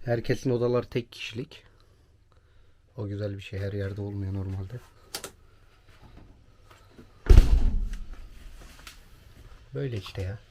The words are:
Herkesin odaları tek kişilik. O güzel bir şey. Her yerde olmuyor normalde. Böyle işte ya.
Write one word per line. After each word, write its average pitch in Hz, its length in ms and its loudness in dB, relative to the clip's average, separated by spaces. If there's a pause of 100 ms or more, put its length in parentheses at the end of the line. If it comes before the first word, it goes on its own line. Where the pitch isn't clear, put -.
Herkesin 120 440 -2
odaları 120 360 0
tek - 260 -8
kişilik. - 520 -12 (1300)
O 107 100 -8
güzel 101 300 -6
bir 98 40 -14
şey. 98 180 -12
Her 98 140 -6
yerde 98 280 -6
olmuyor 101 320 -6
normalde. 95 460 -8 (4000)
Böyle 135 240 -8
işte - 240 -10
ya. 92 180 -8 (120)